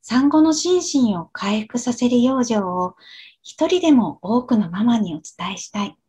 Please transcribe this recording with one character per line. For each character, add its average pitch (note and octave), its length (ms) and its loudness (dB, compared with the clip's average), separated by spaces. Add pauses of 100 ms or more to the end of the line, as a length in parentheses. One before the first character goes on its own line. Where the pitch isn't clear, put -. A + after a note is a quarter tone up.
産 C4+ 260 2
後 D#4 120 4
の D#4+ 100 4
心 F4 300 0
身 B3 360 0
を E3+ 140 -8
回 G#3 300 -4
復 A3 160 -10
さ B3 160 -4
せ B3 160 -2
る B3 120 4
養 C4 220 2
生 A3+ 140 0
を F3+ 380 -4 (480)
一 - 240 -4
人 F4+ 120 0
で E4+ 120 2
も A3+ 300 2
多 A#3 220 -2
く B3 140 0
の F3 120 0
マ F#3+ 140 -4
マ A#3 140 2
に F3 180 -2
お D#3 60 -12
伝 F#3 320 -12
え F3+ 40 -10
し - 120 -16
た G3+ 160 -6
い。 D4+ 100 -14 (140)